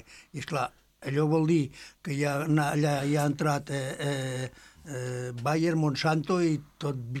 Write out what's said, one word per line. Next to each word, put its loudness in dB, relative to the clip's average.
I, -10
esclar, -4
allò 2
vol 4
dir 4
que -4
ja 0
na-, 4
allà 2
ja 2
ha 2
entrat, 0
eh, -4
eh, -4
eh, -6
Bayer, 2
Monsanto 2
i 2
tot -4